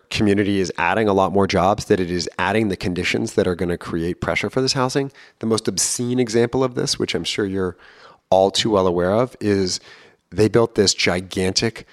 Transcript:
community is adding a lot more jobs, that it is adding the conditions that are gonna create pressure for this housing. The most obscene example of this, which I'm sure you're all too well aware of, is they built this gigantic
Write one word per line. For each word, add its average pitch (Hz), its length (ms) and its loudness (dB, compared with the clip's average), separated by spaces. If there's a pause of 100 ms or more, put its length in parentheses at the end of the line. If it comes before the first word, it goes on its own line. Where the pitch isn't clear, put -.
community 101 500 2
is 92 180 -2
adding 95 300 0
a 98 60 4
lot 95 180 2
more 98 160 2
jobs, 95 380 2
that 101 140 2
it 90 120 -4
is 87 180 -4 (100)
adding 104 280 0
the 95 80 -4
conditions 90 600 -4
that 95 120 2
are 90 80 0
gonna 87 220 -4
create 87 420 -6
pressure 85 300 -2
for 131 120 -2
this 131 120 -2
housing. 135 380 -2 (280)
The - 60 -8
most 110 220 0
obscene 123 520 -2
example 120 440 0
of 123 120 -2
this, - 240 -2
which - 160 -2
I'm 85 80 -4
sure - 220 -4
you're 95 320 -4 (520)
all 95 220 6
too 113 200 -2
well 95 160 4
aware 87 260 0
of, 123 260 0
is 98 400 0 (520)
they 104 180 2
built 117 260 2
this 98 180 4
gigantic 95 1000 -2